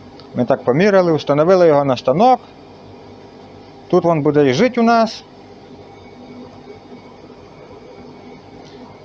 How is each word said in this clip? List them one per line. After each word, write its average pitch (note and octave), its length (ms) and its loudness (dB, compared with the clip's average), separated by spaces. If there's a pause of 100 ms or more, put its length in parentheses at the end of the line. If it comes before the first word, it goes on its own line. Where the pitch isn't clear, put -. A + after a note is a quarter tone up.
(360)
Ми B2 100 -2
так B2 180 -2
поміряли, F3 500 2
встановили D#3+ 540 2
його C#3+ 180 2
на B2+ 120 -2
станок. A#3 420 0 (1500)
Тут E3+ 160 0
він E3 160 0
буде D3 280 2
і B2 40 0
жити A#3+ 280 0
у - 20 2
нас. A3+ 400 0 (3750)